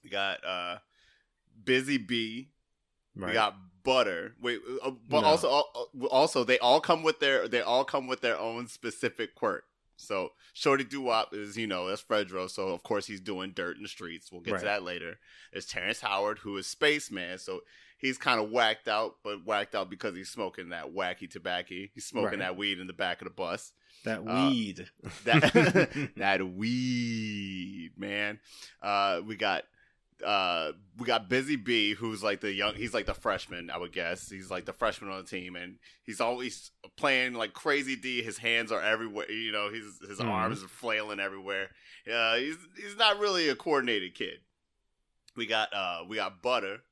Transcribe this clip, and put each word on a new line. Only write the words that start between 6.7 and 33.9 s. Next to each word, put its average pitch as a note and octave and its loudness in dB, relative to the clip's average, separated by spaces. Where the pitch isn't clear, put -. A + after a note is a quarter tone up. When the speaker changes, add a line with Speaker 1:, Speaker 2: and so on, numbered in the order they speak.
Speaker 1:
come D#3+ 4
with D#3 2
their, C3+ 4
they A#2+ 2
all A#2+ 4
come C3+ -2
with B2+ -4
their A2+ 2
own A2+ -4
specific - -4
quirk. G2+ -2
So F#2+ -4
Shorty C#3 4
Doo-Wop A#2+ 0
is, G#2 -8
you A2+ -2
know, F#2 -2
that's G2 -4
Fredro. F#2 0
So F#2+ -4
of F2 -4
course G#2 -2
he's G2+ -8
doing F#2 -6
dirt F2 -4
in G#2 -14
the G2 -10
streets. E2 -14
We'll F2+ -16
get F2+ -4
Speaker 2:
Right. F#2 0
Speaker 1:
to G#2 -4
that G2+ 0
later. F2 -8
There's F#2+ -10
Terrence G#2 -2
Howard, G#2 0
who G2+ -6
is F#2+ -6
Spaceman. G2 -2
So F#2 -10
he's C3 -2
kinda B2 2
whacked A2 2
out, G#2+ 0
but G2+ -6
whacked G#2 0
out F#2+ -2
because F#2+ -6
he's F#2 -12
smoking F#2 -8
that D#2+ -10
wacky F2+ -4
tobacco. F2+ -4
He's - -14
smoking G#2 -2
Speaker 2:
Right. F#2+ -2
Speaker 1:
that F2+ -4
weed G2 -2
in F#2 -10
the F2+ -12
back F2+ -2
of F2+ -12
the F2 -10
bus. F#2 -6
Speaker 2:
That A2 -4
Speaker 1:
Uh, C3+ 2
Speaker 2:
weed. G#2+ -2
Speaker 1:
that, D3 6
Speaker 2:
<laughs> - -
Speaker 1:
<laughs> - -18
that G2 4
weed, G2 -6
man. G#2 -4
Uh, G2+ 4
we A2 -8
got, F#2+ 0
uh, F2+ 2
we A#2+ -6
got A2+ 0
Busy C3+ 2
Bee, A2 2
who's, G#2+ -4
like, G2+ 0
the G#2 -2
young, G2+ 0
he's, G#2+ -6
like, G#2+ 0
the G2 -4
freshman, F2+ -4
I E2+ -6
would F2 -8